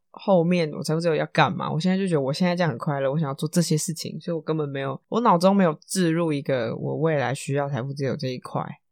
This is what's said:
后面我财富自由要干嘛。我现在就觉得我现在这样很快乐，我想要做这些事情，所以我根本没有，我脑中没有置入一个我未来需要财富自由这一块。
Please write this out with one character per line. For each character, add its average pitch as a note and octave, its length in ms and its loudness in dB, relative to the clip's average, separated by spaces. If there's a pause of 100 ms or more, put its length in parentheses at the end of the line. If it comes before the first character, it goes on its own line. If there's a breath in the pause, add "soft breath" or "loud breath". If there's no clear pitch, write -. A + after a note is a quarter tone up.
(120)
后 F#3 320 4
面 E3+ 300 2
我 D#3 100 -8
财 D#3 100 -2
富 D#3+ 60 0
自 E3+ 80 0
由 D#3 80 2
要 D3+ 120 0
干 C#3 220 4
嘛。 C#2+ 220 -4
我 D3+ 80 -2
现 F#3 100 0
在 F#3 80 2
就 G3 80 -2
觉 F3 80 0
得 D3 60 4
我 C3+ 140 0
现 F3+ 120 0
在 F3+ 80 2
这 F3 80 0
样 E3 80 2
很 A#2+ 80 -4
快 C#3+ 220 -2
乐， C3+ 100 0
我 C#3+ 80 0
想 D3+ 120 0
要 C#3 40 -4
做 D#3 140 -6
这 E3+ 140 0
些 D#3+ 160 0
事 D#3+ 160 -4
情， - 260 -10
所 F3 140 -6
以 - 20 -4
我 D#3 60 -6
根 D#3+ 160 -2
本 D3 100 -2
没 C3+ 140 -6
有， C3+ 260 -6
我 A3 140 -2
脑 G#3 160 4
中 F#3+ 180 6
没 G3 80 6
有 D#3+ 100 4 (140)
置 F3 240 2
入 E3 220 0
一 C#3+ 80 -2
个 B2+ 340 -2
我 C3+ 220 -4
未 D#3 180 2
来 B2+ 180 0
需 C#3 200 -6
要 C#3 160 0
财 C3 120 -4
富 C#3 120 -6
自 C#3 100 -6
由 B2+ 100 0
这 C3+ 140 -4
一 B2+ 120 -4
块。 - 220 -6 (300)